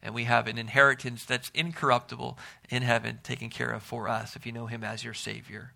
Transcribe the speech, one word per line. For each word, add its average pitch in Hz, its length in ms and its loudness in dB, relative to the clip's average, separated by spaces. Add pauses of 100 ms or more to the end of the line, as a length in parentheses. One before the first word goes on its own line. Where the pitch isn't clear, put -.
and 110 120 -6
we 117 100 -2
have 117 240 4
an 113 100 -4
inheritance 127 680 4
that's 127 280 -2
incorruptible 131 840 0 (320)
in 127 140 0
heaven 117 380 2
taken 123 280 -8
care 120 220 -4
of 110 100 -4
for 107 260 -6
us 113 280 -4
if - 100 -14
you 120 60 -8
know 117 160 -8
him 113 160 -8
as 110 200 -6
your 113 120 -8
Savior. 107 600 -10